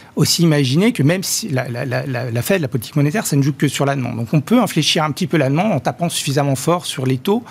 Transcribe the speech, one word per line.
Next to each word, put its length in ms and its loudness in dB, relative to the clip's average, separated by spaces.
aussi 280 2
imaginer 500 4
que 80 -2
même 220 2
si 260 -6
la, 180 -2
la, 160 -6
la, 220 -4
la, 240 -4
la 140 -2
Fed, 180 2
la 60 -2
politique 280 -6
monétaire, 300 2
ça 100 0
ne 60 4
joue 120 2
que 140 0
sur 180 0
la 100 0
demande. 220 -4
Donc 160 -4
on 80 4
peut 200 2
infléchir 420 0
un 60 0
petit 160 -4
peu 120 0
la 120 2
demande 220 2
en 80 0
tapant 300 -2
suffisamment 460 0
fort 300 0
sur 220 -4
les 100 2
taux 340 0